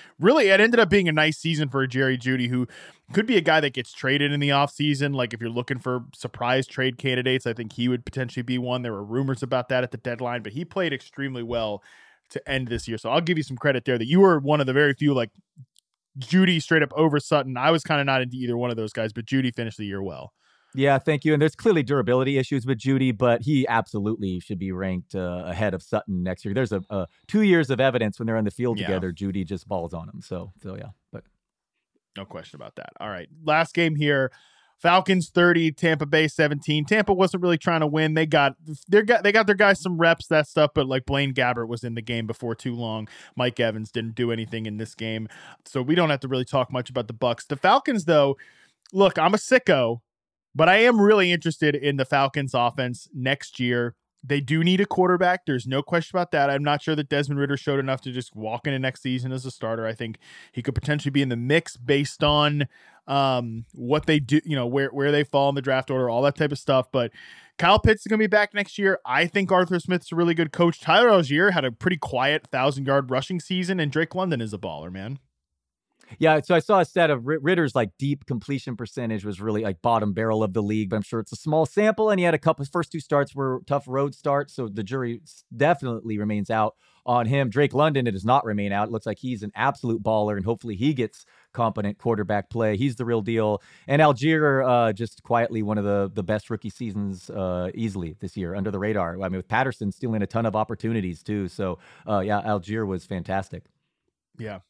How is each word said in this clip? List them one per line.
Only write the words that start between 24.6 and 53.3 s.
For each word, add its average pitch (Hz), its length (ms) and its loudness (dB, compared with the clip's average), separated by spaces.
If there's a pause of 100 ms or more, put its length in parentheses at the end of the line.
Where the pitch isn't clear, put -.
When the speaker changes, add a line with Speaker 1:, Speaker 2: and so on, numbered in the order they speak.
Speaker 2:
ranked, 92 440 -6
uh, 90 320 -6
ahead 90 260 -2
of 90 100 -6
Sutton 95 400 -4
next 90 220 -6
year. 101 80 -6
There's 117 200 -2
a, 95 180 -4
a 95 160 -4 (200)
two 214 140 0
years 170 300 4
of 123 100 0
evidence 120 380 2
when 113 80 -6
they're 113 100 0
on 107 80 0
the 101 60 0
field 120 280 -4
Speaker 1:
Yeah. 95 80 -6
Speaker 2:
together, 92 240 -2
Jeudy 92 360 -4
just 92 200 -10
balls 85 280 -6
on 80 160 -10
him. - 100 -16
So, 92 320 -12 (100)
so 95 140 -14
yeah, 101 140 -16 (200)
but - 140 -16 (920)
Speaker 1:
no 98 80 -14
question 82 300 -18
about 55 200 -18
that. - 140 -16 (100)
All 107 80 -10
right, 90 200 -10 (140)
last 156 300 2
game 160 240 2
here. 143 340 2 (480)
Falcons 180 520 2
thirty, 170 420 4
Tampa 156 320 0
Bay 156 240 2
seventeen. 151 560 0
Tampa 208 300 2
wasn't 180 280 2
really 175 160 2
trying 170 220 0
to 156 60 2
win. 156 260 0
They 160 140 2
got, 143 280 4 (340)
they 202 140 6
got, 220 200 4
they 202 100 4
got 220 140 4
their 202 100 4
guys 196 240 4
some 180 160 -4
reps, 165 300 4
that 151 200 2
stuff, 151 280 2
but, 139 120 2
like, 131 200 -2
Blaine 139 260 0
Gabbert 123 340 0
was 117 160 -8
in 117 120 -8
the 117 80 -8
game 113 240 -6
before 113 280 -6
too 123 200 -8
long. 110 340 -8 (260)
Mike 123 240 -2
Evans 110 320 -2
didn't 113 260 -6
do 117 140 0
anything 113 360 -6
in 107 100 -8
this 107 180 -10
game. 110 340 -8 (360)
So - 160 -6
we 135 140 0
don't 170 160 2
have 139 100 0
to 135 80 -8
really 127 160 -2
talk 131 260 -2
much 127 200 -6
about 120 180 -4
the 113 60 -8
Bucs. 120 320 -2
The 147 100 -4
Falcons, 220 480 2
though, 143 320 4 (560)
look, 190 260 4
I'm 170 140 4
a 214 60 2
sicko. 131 640 2 (520)
But 160 140 6
I 196 100 8
am 233 220 6
really 202 300 6
interested 156 440 0
in 143 220 0
the 135 80 2
Falcons 139 500 0
offense 123 600 -2
next 131 460 -4